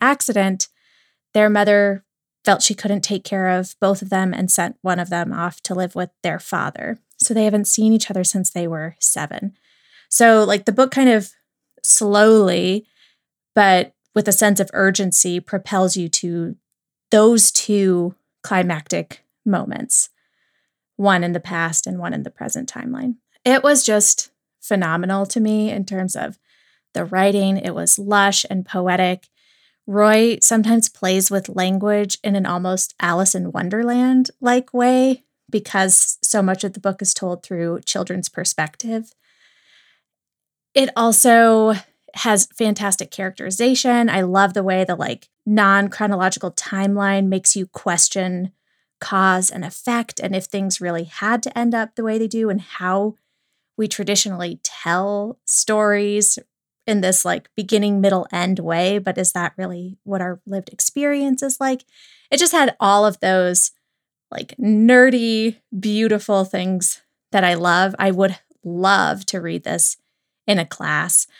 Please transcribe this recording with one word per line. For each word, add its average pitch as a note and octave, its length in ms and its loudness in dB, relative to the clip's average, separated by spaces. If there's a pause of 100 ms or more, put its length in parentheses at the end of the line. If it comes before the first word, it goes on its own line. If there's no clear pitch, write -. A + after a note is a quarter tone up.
accident, G#3 680 0 (640)
their G#3+ 180 4
mother G#3 540 2 (400)
felt - 180 2
she - 120 0
couldn't G3 260 -2
take F#3+ 240 -4
care F#3+ 240 -2
of F#3 320 -2
both G3 200 2
of F#3+ 100 -10
them F#3+ 220 0
and F3+ 160 -2
sent - 320 -2
one F3+ 200 -2
of F3 100 -6
them E3+ 220 -4
off E3+ 300 -6
to - 120 -8
live F3+ 220 -4
with F3 140 -4 (120)
their D#3+ 160 -4
father. - 640 -6 (180)
So - 160 -2
they G#3+ 120 2
haven't G#3 200 0
seen A3 260 2
each A3 180 2
other F#3+ 120 -4
since F#3 280 -2
they F3 180 -6
were D#3+ 320 -8
seven. - 560 -4 (520)
So, A3+ 360 6
like, G3+ 220 0
the A3 60 2
book C4 200 2
kind C4+ 160 4
of G#3+ 240 2 (500)
slowly, G#3 1040 4 (720)
but F#3+ 380 4 (200)
with G#3+ 140 2
a G3+ 40 2
sense G3+ 280 2
of F#3+ 120 -2
urgency, F#3 680 0
propels F#3+ 560 -2
you E3+ 140 -4
to E3+ 440 -6 (560)
those A3 400 6
two F#3 640 0 (300)
climactic E3+ 800 -4 (200)
moments, - 640 -2 (840)
one F#3+ 280 2
in F3 80 -2
the F3 80 -4
past E3 460 -4
and F3+ 120 -8
one E3+ 160 -8
in - 80 -6
the - 80 -12
present - 420 -10
timeline. B3 440 -8 (280)
It C4 200 2
was C#4+ 200 4
just - 460 0 (300)
phenomenal F#3 680 -2
to G#3+ 140 -4
me G#3+ 300 0
in G3+ 140 -6
terms F#3 320 -4
of - 220 -8 (540)
the F3 120 -6
writing. G3 520 2
It F3+ 180 -6
was - 240 0
lush G3+ 500 0
and F#3 160 -4
poetic. F#3 640 -2 (580)
Roy G#3+ 540 4
sometimes A3+ 480 2
plays F#3+ 420 -2
with G3 180 -2
language G3 760 -2
in G3+ 120 0
an F#3+ 100 -2
almost F#3 540 -4
Alice F3+ 340 0
in F3+ 180 -6
Wonderland-like B3 1200 0
way B3+ 520 2 (260)
because F#3+ 720 0
so G#3 200 0
much F#3+ 220 -2
of F#3+ 80 -8
the F#3+ 80 -18
book F#3+ 220 -4
is F#3+ 100 -2
told F3+ 300 -6
through E3+ 400 -6
children's F#3 460 -6
perspective. A3 840 -6 (1600)
It C4+ 220 2
also A3+ 800 4 (400)
has G#3+ 320 0
fantastic G3+ 640 -4
characterization. A#3 1000 0
I F#3+ 140 0
love F#3 320 2
the G3+ 80 -2
way F#3 220 0
the, F3+ 120 -4
like, B2+ 320 -8 (180)
non-chronological G3 1080 2
timeline G3 720 -2
makes F#3+ 280 0
you F#3+ 120 -6
question F#3 840 -4 (480)
cause F#3+ 500 0
and F3+ 140 -8
effect A#3 560 -6
and F#3+ 140 -4
if F#3 100 -4
things G3 360 -6
really E3+ 240 -6
had A3 380 -4
to - 160 -8
end A#3 160 0
up A3 200 -6
the A3+ 100 -6
way A3 140 -2
they A3+ 100 -2
do A3+ 200 -2
and G3+ 120 -2
how G3 540 -4 (600)
we A3 100 -2
traditionally F3+ 760 -4
tell G3+ 840 -4
stories G#3 920 0 (480)
in G#3 140 0
this, F#3 240 0
like, F3 320 -6
beginning, G3+ 440 0
middle, F#3+ 320 2
end F3+ 260 -2
way. F3 400 -2
But G3 200 -4
is F#3 140 -2
that F3 240 -4
really F#3 480 -10
what G3 160 -6
our F3+ 260 -8
lived G3 240 -8
experience C#4 720 -2
is C#4 180 -6
like? C4 240 -4 (460)
It D4 80 2
just F4 140 2
had C#4+ 260 2
all G3+ 260 4
of G3+ 160 0
those, F#3 520 2 (580)
like, - 280 -12
nerdy, A3+ 1000 4 (220)
beautiful G#3 640 0
things F#3 580 -4 (300)
that F#3+ 120 2
I F3 100 2
love. F3 440 2
I G3 120 2
would F#3+ 280 0 (240)
love F#3+ 640 0
to F#3+ 140 -6
read E3+ 240 -8
this - 320 -2 (500)
in G#3 120 2
a E3 80 -2
class, D#3 600 -4 (140)